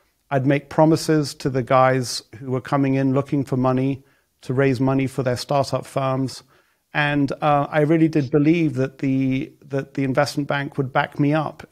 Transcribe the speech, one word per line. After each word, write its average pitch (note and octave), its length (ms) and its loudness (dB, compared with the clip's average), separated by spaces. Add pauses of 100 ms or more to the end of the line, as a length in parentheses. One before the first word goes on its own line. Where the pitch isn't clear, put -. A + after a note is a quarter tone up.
(300)
I'd C3+ 160 0
make C#3+ 240 0
promises D#3 640 2
to - 160 -4
the B2+ 140 -2
guys C3 580 2 (160)
who B2+ 140 -8
were B2+ 80 -2
coming C#3 340 0
in C3+ 180 2
looking C#3 320 0
for C3+ 120 -4
money C3 480 0 (380)
to C3 120 -6
raise C3+ 260 2
money C3+ 280 0
for C3 160 -4
their B2 120 -2
startup C3+ 480 -2
firms. C3 600 -4 (500)
And, D3 360 0 (120)
uh, D3 280 2
I D#3 120 2
really D#3+ 260 4
did D3+ 220 0
believe D#3 440 2
that C3 240 -4
the, C3+ 540 -2 (140)
that C3+ 260 -6
the C#3 120 -2
investment C#3 440 -2
bank C#3+ 300 -4
would C3+ 120 -2
back D3 300 -2
me D3 140 2
up - 380 -4